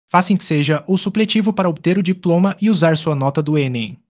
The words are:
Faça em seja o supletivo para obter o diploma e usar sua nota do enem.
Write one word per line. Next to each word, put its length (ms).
Faça 240
em 60
seja 480
o 100
supletivo 560
para 160
obter 300
o 40
diploma 560
e 120
usar 260
sua 160
nota 280
do 140
enem. 440